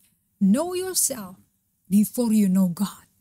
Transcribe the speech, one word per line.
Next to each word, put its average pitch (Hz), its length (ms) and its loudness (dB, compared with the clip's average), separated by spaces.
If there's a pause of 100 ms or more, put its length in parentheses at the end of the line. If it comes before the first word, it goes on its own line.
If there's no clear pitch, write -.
(380)
"Know 302 400 2
yourself 254 640 -6 (480)
before 214 400 0
you 214 160 4
know 185 240 2
God." 180 320 -8 (180)